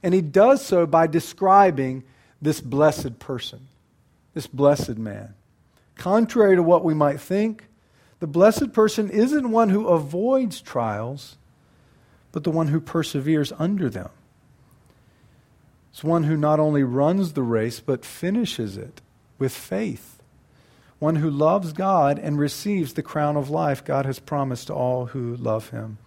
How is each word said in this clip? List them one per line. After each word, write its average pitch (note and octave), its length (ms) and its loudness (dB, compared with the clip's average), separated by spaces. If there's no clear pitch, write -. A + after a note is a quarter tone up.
And F3+ 100 2
he F#3 80 4
does G3 420 4
so F3 220 2
by D#3+ 220 4
describing D#3+ 960 2
this D3 180 -2
blessed C3+ 600 0
person, B2+ 480 -12
this D3+ 140 -10
blessed C#3+ 500 2
man. G#2+ 380 -12
Contrary G#3 640 4
to F3 60 4
what E3+ 200 6
we D#3+ 100 0
might D3 280 2
think, G#3+ 480 -4
the E3+ 80 -6
blessed G#3 460 2
person G#3+ 360 2
isn't B3 420 0
one A3+ 180 2
who G#3 180 0
avoids F3+ 760 0
trials, A#2 760 -8
but D#3 120 -8
the E3+ 80 -2
one D#3+ 160 0
who D#3 140 0
perseveres D3+ 760 -2
under F3+ 320 -2
them. G2 200 -10
It's - 120 -20
one E3 200 2
who D#3 120 0
not D3+ 240 2
only D3+ 240 2
runs D3+ 500 0
the C#3 100 -2
race, A#2 360 -2
but C3 240 -4
finishes E3+ 720 -6
it - 240 -18
with C3 160 -2
faith. - 680 -10
One D#3 200 0
who D#3 120 0
loves D#3 440 0
God D#3 460 0
and D3 200 -4
receives D3+ 540 -4
the D#3 100 -6
crown D3 340 -2
of C#3 120 -6
life D3+ 360 -2
God C#3 200 -2
has C3+ 120 -6
promised C3+ 500 -6
to - 60 -10
all B2+ 340 -2
who A#2+ 280 -8
love A2+ 340 -4
him. A2 380 -12